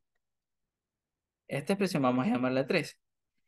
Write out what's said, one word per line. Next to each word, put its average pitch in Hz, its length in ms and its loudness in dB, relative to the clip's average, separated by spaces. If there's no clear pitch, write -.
Esta 143 260 -2
expresión 175 300 0
vamos 127 220 2
a 208 60 2
llamarla 127 360 0
tres. 147 300 -2